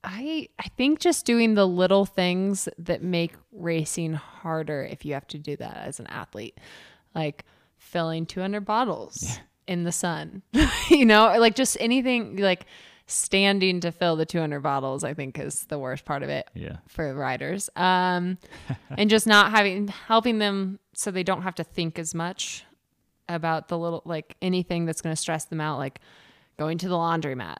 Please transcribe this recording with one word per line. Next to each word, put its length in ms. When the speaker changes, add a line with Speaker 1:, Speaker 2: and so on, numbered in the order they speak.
Speaker 1:
I, 440
I 100
think 220
just 260
doing 300
the 120
little 380
things 720
that 260
make 300
racing 640
harder 720
if 200
you 100
have 140
to 100
do 200
that 200
as 220
an 80
athlete, 500
like 300
filling 480
two 140
hundred 220
bottles 640
Speaker 2:
Yeah. 140
Speaker 1:
in 160
the 80
sun, 500
<laughs> 240
you 160
know, 240
or, 100
like, 160
just 260
anything, 560
like, 280
standing 760
to 100
fill 240
the 100
two 140
hundred 220
bottles, 420
I 100
think, 240
is 280
the 140
worst 260
part 180
of 60
it 240
Speaker 2:
Yeah. 240
Speaker 1:
for 260
riders. 640
Um, 640
Speaker 2:
<laughs> 320
Speaker 1:
and 120
just 180
not 240
having, 380
helping 500
them 400
so 180
they 120
don't 180
have 140
to 100
think 340
as 160
much 480
about 400
the 100
little, 280
like, 360
anything 440
that's 160
gonna 160
stress 280
them 140
out, 180
like 220
going 200
to 100
the 80
laundromat 640